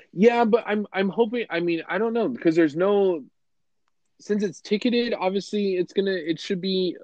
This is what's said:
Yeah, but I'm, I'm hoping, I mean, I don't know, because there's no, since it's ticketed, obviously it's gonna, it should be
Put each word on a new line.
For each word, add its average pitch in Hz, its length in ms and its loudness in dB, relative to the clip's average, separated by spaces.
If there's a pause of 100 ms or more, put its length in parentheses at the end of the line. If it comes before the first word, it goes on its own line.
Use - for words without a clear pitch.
(120)
Yeah, 233 320 4
but 220 220 2
I'm, 208 260 -2
I'm 196 160 0
hoping, 226 400 0
I 170 120 -2
mean, 170 280 -2
I 175 80 -4
don't 226 160 -2
know, 226 160 0
because 147 260 0
there's 160 220 2
no, 185 480 2 (960)
since 208 220 -2
it's 190 180 -4
ticketed, 240 540 0
obviously 196 640 -2
it's 180 160 -4
gonna, 196 180 0
it 170 260 -4
should 190 220 -4
be 185 440 -2